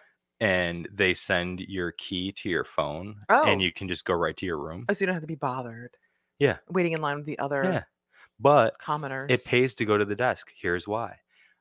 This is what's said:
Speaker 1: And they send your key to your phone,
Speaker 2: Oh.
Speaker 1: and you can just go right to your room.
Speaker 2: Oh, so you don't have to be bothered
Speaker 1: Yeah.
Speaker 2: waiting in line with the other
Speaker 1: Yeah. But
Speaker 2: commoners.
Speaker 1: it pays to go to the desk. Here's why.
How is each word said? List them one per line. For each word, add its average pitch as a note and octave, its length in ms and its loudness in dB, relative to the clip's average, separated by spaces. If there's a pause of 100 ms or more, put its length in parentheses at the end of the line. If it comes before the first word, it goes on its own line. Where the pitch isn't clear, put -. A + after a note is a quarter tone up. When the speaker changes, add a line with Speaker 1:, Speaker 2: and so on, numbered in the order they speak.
(400)
Speaker 1:
And F2 520 0
they F#2+ 220 2
send F2+ 460 -2
your F#2 320 -6
key F#2+ 400 -6
to - 180 -10
your D#2 140 0
phone, F2 640 -6
Speaker 2:
Oh. B3 200 6
Speaker 1:
and G2 140 2
you F2 100 0
can F#2+ 160 -8
just F2 160 -6
go F2+ 100 0
right E2 220 0
to F#2+ 100 -6
your E2 120 -2
room. E2 300 -8
Speaker 2:
Oh, G3+ 60 2
so G3 80 -4
you F#3 40 0
don't F#3 100 0
have D#3 60 -8
to D#3 60 -12
be D#3+ 80 -8
bothered B2 600 -8 (420)
Speaker 1:
Yeah. C3 200 4 (120)
Speaker 2:
waiting F3 220 2
in D#3+ 100 -2
line C#3+ 160 -2
with D3 80 -10
the D3+ 140 -6
other C#3 240 0
Speaker 1:
Yeah. F#3 200 2 (560)
But C3 400 6
Speaker 2:
commoners. C#3+ 500 -4
Speaker 1:
it B2 160 4
pays B2+ 300 4
to A#2 100 -2
go G#2 120 4
to G#2 60 4
the G2+ 120 -4
desk. A#2+ 400 -2
Here's F2+ 320 -2
why. G#2+ 320 -6 (400)